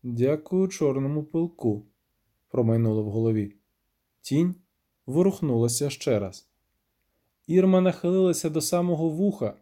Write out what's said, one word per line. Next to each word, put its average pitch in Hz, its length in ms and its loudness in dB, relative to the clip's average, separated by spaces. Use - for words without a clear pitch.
«Дякую 151 640 0
чорному 143 560 -2
пилку», 151 600 -4
промайнуло 113 500 0
в 107 80 -6
голові. 110 440 -2
Тінь 170 340 0
ворухнулася 139 840 0
ще 123 300 -2
раз. 95 300 -10
Ірма 185 340 6
нахилилася 180 680 2
до 156 120 -2
самого 170 480 0
вуха 156 520 -2